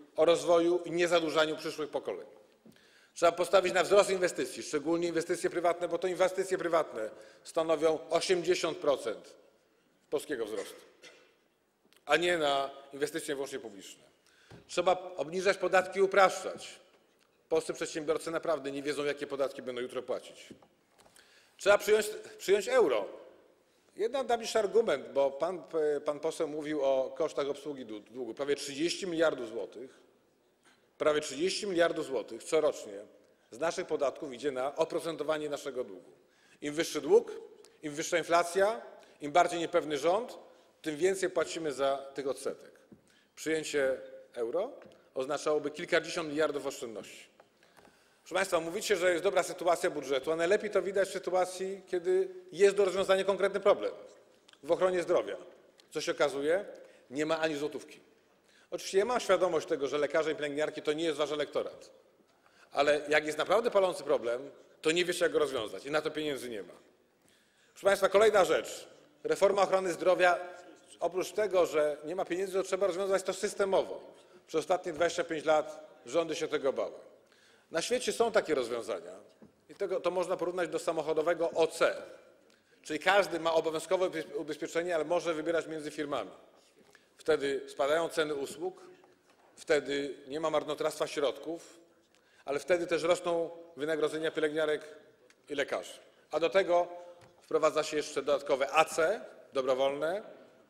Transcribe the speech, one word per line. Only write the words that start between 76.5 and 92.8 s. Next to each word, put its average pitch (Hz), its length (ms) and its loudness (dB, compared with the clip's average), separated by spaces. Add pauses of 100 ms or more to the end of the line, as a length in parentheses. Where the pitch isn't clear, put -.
bały. 101 200 -4 (800)
Na 160 100 -2
świecie 233 320 -2
są 233 180 2
takie 190 240 2
rozwiązania 113 580 -4 (560)
i 156 60 -20
tego, 185 240 -4
to 175 120 -2
można 180 260 -2
porównać 175 320 -2
do 156 100 -4
samochodowego 160 720 0
O 165 160 4
C. 139 280 0 (840)
Czyli 156 180 -6
każdy 180 400 4
ma 165 140 0
obowiązkowe 160 540 0
ubezpie-, 160 280 -8
ubezpieczenie, 165 600 -4
ale 151 100 0
może 165 280 0
wybierać 156 340 -2
między 151 240 -8
firmami. 139 400 -6 (840)
Wtedy 139 500 0
spadają 151 420 2
ceny 151 260 0
usług, 147 460 -6 (720)
wtedy 143 600 -2 (120)
nie 139 120 -8
ma 160 100 0
marnotrawstwa 151 580 0
środków, 147 720 -4 (640)
ale 139 140 -2
wtedy 170 280 2